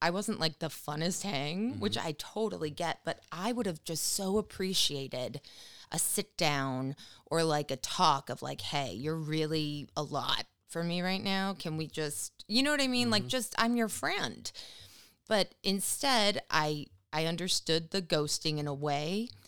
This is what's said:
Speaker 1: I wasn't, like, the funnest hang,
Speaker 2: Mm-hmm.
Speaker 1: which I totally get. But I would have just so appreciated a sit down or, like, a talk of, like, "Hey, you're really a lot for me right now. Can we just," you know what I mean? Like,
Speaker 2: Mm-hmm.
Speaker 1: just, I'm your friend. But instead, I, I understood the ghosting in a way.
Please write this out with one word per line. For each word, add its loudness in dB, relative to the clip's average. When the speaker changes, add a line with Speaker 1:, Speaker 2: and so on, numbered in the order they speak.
Speaker 1:
I 4
wasn't, -2
like, 0
the -2
funnest -2
hang, -2
Speaker 2:
Mm-hmm. -6
Speaker 1:
which 0
I -2
totally -4
get. -2
But -4
I -2
would 0
have -4
just -2
so 2
appreciated 0
a -2
sit 0
down 2
or, 2
like, 2
a 0
talk 4
of, -8
like, -6
"Hey, -2
you're -2
really 0
a 0
lot 0
for -4
me 0
right 0
now. 0
Can -4
we -2
just," -6
you 4
know 2
what 2
I 2
mean? 2
Like, 4
Speaker 2:
Mm-hmm. -6
Speaker 1:
just, -2
I'm 4
your 2
friend. -4
But 2
instead, 2
I, 2
I 2
understood 0
the 0
ghosting 0
in -2
a -4
way. -2